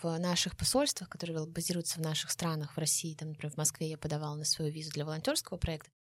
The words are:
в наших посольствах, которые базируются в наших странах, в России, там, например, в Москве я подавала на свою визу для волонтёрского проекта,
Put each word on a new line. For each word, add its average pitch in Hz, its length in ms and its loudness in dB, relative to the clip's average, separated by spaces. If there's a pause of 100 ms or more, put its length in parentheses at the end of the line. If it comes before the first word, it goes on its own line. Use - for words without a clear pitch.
в 165 160 0
наших 175 380 2
посольствах, - 520 2
которые 160 380 -2
базируются 170 520 -2
в 160 40 2
наших 156 280 0
странах, 156 440 0
в - 40 0
России, 156 360 2
там, 156 140 -8
например, 151 240 -6
в - 40 -6
Москве 156 320 2
я 156 80 -6
подавала 151 380 -2
на 151 100 -4
свою 151 260 2
визу 156 200 -6
для 147 140 0
волонтёрского 165 520 0
проекта, 160 320 -2 (220)